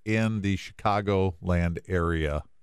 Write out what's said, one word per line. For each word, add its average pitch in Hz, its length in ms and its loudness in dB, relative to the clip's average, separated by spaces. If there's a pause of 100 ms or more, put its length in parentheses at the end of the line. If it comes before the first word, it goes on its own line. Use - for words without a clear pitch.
in 110 360 0
the 98 140 0
Chicagoland 95 1300 0
area 82 560 0 (200)